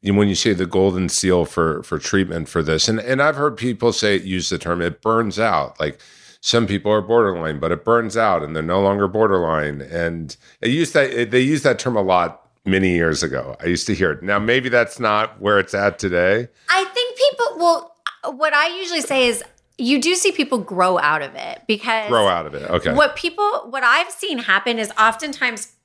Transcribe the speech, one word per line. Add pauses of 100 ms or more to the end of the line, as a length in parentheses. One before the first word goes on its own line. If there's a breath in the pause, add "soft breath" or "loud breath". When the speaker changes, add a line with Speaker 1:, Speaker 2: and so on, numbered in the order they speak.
Speaker 1:
you
know,
when
you
say
the
golden
seal
for,
for
treatment
for
this,
and,
and
I've
heard
people
say,
use
the
term,
it
burns
out.
Like, (440 loud breath)
some
people
are
borderline,
but
it
burns
out
and
they're
no
longer
borderline.
And (240 soft breath)
they
use
that,
they
use
that
term
a
lot (200)
many
years
ago.
I
used
to
hear
it.
Now,
maybe
that's
not
where
it's
at
today. (200 soft breath)
Speaker 2:
I
think
people,
well, (400)
what
I
usually
say
is (380)
you
do
see
people
grow
out
of
it
because
Speaker 1:
Grow
out
of
it.
Okay.
Speaker 2:
what
people,
what
I've
seen
happen
is
oftentimes (100)